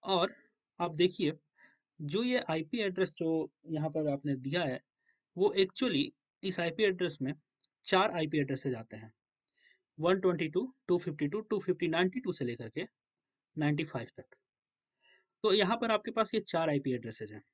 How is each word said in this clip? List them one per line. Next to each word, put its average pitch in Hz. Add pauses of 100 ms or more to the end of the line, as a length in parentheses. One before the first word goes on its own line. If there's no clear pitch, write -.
और 180 (460)
आप 165
देखिए 175 (680)
जो 160
ये 247
आईपी 160
address 190
जो 160 (180)
यहाँ 156
पर 151
आपने 139
दिया 139
है 131 (580)
वो 202
actually 190 (400)
इस 190
आईपी 170
एड्रेस 180
में 135 (540)
चार 190
आईपी 156
एड्रेसेज 135
आते 113
हैं, 110 (840)
वन 180
ट्वेंटी 175
टू, 214 (140)
टू 175
फिफ्टी 151
टू, 208
टू 214
फिफ्टी, 175
नाइंटी 180
टू 247
से 135
लेकर 117
के 175 (680)
नाइंटी 151
फ़ाइव - (100)
तक। - (1080)
तो 208
यहाँ 208
पर 226
आपके 208
पास 220
ये 220
चार 165
आईपी 139
addresses 113
हैं। 107 (100)